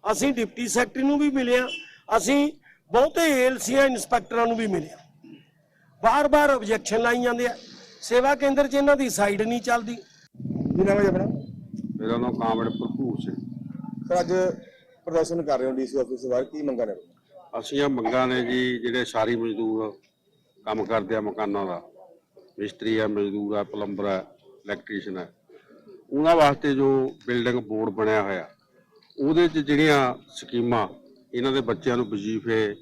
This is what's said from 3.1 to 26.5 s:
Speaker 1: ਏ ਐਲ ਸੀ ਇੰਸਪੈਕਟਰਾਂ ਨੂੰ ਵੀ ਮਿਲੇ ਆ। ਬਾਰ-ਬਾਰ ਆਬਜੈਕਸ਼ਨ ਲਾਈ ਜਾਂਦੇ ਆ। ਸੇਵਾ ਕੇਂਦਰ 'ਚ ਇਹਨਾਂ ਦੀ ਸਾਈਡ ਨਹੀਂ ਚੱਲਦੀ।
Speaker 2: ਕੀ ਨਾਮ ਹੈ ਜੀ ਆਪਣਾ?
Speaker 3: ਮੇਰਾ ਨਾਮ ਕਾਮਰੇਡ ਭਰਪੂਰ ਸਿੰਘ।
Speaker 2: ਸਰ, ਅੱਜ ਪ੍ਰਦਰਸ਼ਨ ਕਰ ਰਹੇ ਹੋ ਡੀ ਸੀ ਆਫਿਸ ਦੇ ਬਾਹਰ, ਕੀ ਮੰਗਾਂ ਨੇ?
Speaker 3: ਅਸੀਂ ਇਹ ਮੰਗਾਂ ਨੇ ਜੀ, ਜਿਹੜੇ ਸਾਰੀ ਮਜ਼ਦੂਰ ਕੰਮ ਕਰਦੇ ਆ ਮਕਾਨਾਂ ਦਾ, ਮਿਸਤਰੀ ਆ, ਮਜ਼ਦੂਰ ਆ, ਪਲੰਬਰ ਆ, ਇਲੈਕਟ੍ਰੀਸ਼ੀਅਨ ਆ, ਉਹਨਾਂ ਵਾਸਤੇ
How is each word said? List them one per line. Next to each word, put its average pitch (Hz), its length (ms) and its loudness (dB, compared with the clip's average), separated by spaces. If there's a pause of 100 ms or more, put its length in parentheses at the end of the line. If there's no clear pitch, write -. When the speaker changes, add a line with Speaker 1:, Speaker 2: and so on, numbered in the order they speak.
Speaker 1:
ਏ 277 260 4
ਐਲ 262 100 0
ਸੀ 233 180 -2
ਇੰਸਪੈਕਟਰਾਂ 240 720 2
ਨੂੰ 233 100 0
ਵੀ 226 100 -2
ਮਿਲੇ 165 220 -2
ਆ। - 80 -20 (1040)
ਬਾਰ-ਬਾਰ 285 460 6
ਆਬਜੈਕਸ਼ਨ 220 520 0
ਲਾਈ 240 220 2
ਜਾਂਦੇ 240 240 0
ਆ। 240 80 -4 (460)
ਸੇਵਾ 254 340 4
ਕੇਂਦਰ 277 320 2
'ਚ 240 60 -4
ਇਹਨਾਂ 277 220 6
ਦੀ 269 140 0
ਸਾਈਡ 202 320 0
ਨਹੀਂ 233 200 -2
ਚੱਲਦੀ। 233 340 -2
Speaker 2:
ਕੀ - 880 -4
ਨਾਮ 196 140 4
ਹੈ 202 40 2
ਜੀ 196 60 4
ਆਪਣਾ? 185 160 0 (760)
Speaker 3:
ਮੇਰਾ 113 180 -2
ਨਾਮ 120 160 -2
ਕਾਮਰੇਡ 113 360 -2
ਭਰਪੂਰ 117 500 -6
ਸਿੰਘ। - 160 -8 (720)
Speaker 2:
ਸਰ, 180 120 2
ਅੱਜ 175 140 0 (720)
ਪ੍ਰਦਰਸ਼ਨ 165 360 0
ਕਰ 143 180 -2
ਰਹੇ 131 80 -2
ਹੋ 131 40 -2
ਡੀ 131 160 -4
ਸੀ 131 100 -6
ਆਫਿਸ 123 240 -4
ਦੇ 131 80 -6
ਬਾਹਰ, 123 140 0
ਕੀ 151 180 -10
ਮੰਗਾਂ 123 260 -4
ਨੇ? 101 60 -6 (680)
Speaker 3:
ਅਸੀਂ 139 220 -4
ਇਹ 139 60 2
ਮੰਗਾਂ 127 400 2
ਨੇ 127 180 0
ਜੀ, 127 340 0
ਜਿਹੜੇ 120 260 0
ਸਾਰੀ 113 300 0
ਮਜ਼ਦੂਰ 110 640 -2 (680)
ਕੰਮ 107 200 -2
ਕਰਦੇ 107 300 0
ਆ 110 60 -2
ਮਕਾਨਾਂ 101 440 -4
ਦਾ, 87 160 -6 (760)
ਮਿਸਤਰੀ 107 380 -4
ਆ, 110 100 0
ਮਜ਼ਦੂਰ 104 500 -2
ਆ, 101 60 -2
ਪਲੰਬਰ 101 420 -8
ਆ, 95 200 -2 (400)
ਇਲੈਕਟ੍ਰੀਸ਼ੀਅਨ 101 520 -8
ਆ, 87 100 -10 (880)
ਉਹਨਾਂ 156 220 4
ਵਾਸਤੇ 147 380 4